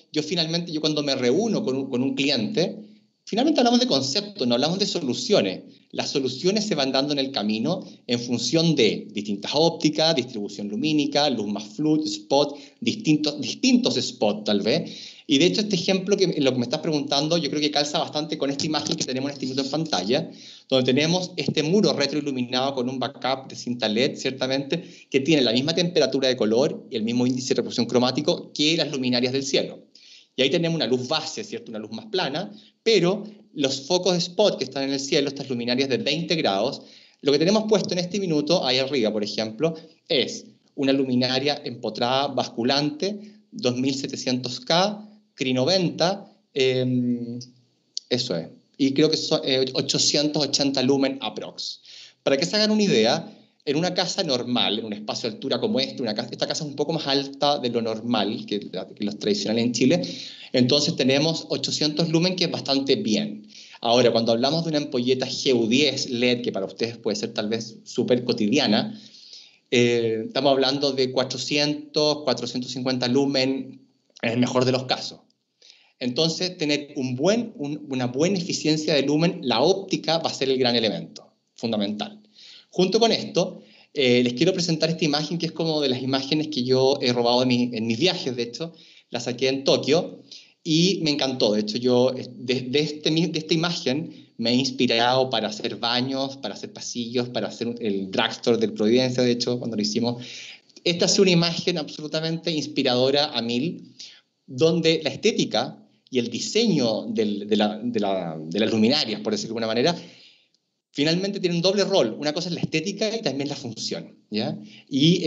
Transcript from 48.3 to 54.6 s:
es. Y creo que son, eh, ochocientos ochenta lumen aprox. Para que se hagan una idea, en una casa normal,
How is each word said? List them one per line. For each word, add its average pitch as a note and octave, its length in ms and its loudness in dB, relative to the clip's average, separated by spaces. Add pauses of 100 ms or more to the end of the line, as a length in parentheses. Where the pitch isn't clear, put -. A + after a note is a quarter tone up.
es. E2 120 -4 (300)
Y C3+ 160 2
creo D3+ 160 4
que D#3 80 0
son, D#3 260 -2
eh, C3 300 0
ochocientos D3 720 0
ochenta C#3 400 0
lumen C3+ 380 2
aprox. - 600 -10 (400)
Para C3+ 160 2
que D3+ 80 -2
se F#3+ 100 -4
hagan G#3+ 140 4
una G#3+ 140 4
idea, C#3+ 500 4 (320)
en C#3 100 0
una F3 180 0
casa F#3 300 -2
normal, A#2 560 0